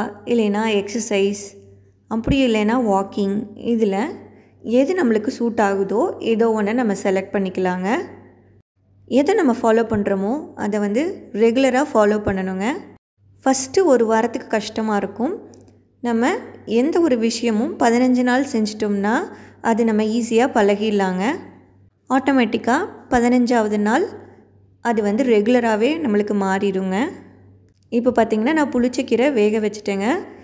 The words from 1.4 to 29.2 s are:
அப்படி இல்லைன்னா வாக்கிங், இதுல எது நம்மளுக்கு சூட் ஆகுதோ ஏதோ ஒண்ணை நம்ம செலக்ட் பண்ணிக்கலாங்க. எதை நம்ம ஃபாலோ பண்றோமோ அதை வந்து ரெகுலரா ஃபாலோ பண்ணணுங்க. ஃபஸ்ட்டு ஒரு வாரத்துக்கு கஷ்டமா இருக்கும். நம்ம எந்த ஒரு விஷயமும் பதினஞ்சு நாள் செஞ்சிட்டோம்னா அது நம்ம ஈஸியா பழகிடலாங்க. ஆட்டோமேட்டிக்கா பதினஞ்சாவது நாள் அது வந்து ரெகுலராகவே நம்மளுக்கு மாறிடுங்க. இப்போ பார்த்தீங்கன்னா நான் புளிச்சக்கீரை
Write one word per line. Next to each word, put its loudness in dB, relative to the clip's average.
அப்படி 0
இல்லைன்னா 2
வாக்கிங், 0
இதுல 2
எது 0
நம்மளுக்கு 0
சூட் 0
ஆகுதோ 0
ஏதோ 2
ஒண்ணை 0
நம்ம -2
செலக்ட் -2
பண்ணிக்கலாங்க. -2
எதை 2
நம்ம 4
ஃபாலோ 4
பண்றோமோ -2
அதை -2
வந்து 0
ரெகுலரா 2
ஃபாலோ 4
பண்ணணுங்க. -4
ஃபஸ்ட்டு 0
ஒரு 4
வாரத்துக்கு 0
கஷ்டமா -4
இருக்கும். -4
நம்ம 0
எந்த 0
ஒரு 2
விஷயமும் 0
பதினஞ்சு 4
நாள் 2
செஞ்சிட்டோம்னா -2
அது 2
நம்ம 2
ஈஸியா 2
பழகிடலாங்க. 0
ஆட்டோமேட்டிக்கா 2
பதினஞ்சாவது 2
நாள் 2
அது 0
வந்து 0
ரெகுலராகவே 2
நம்மளுக்கு 0
மாறிடுங்க. -2
இப்போ 2
பார்த்தீங்கன்னா 2
நான் 0
புளிச்சக்கீரை 2